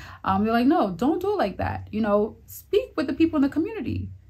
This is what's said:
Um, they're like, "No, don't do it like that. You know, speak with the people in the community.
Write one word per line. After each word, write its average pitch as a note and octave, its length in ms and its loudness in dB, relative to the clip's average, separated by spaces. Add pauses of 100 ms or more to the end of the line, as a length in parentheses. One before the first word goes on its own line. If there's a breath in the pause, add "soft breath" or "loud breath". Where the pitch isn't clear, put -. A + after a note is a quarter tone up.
(240 loud breath)
Um, F#3+ 200 2
they're A3+ 100 2
like, A#3+ 140 4
"No, C#4+ 240 4
don't C4 300 0
do G4 100 -2
it G4+ 60 0
like G#3 200 -2
that. - 340 -6
You G#3+ 100 -4
know, G#3 440 2
speak - 520 -2
with C#4+ 100 -2
the C#4+ 60 -4
people D#4+ 240 2
in C4+ 60 4
the C#4 60 2
community. D4+ 600 -4 (200)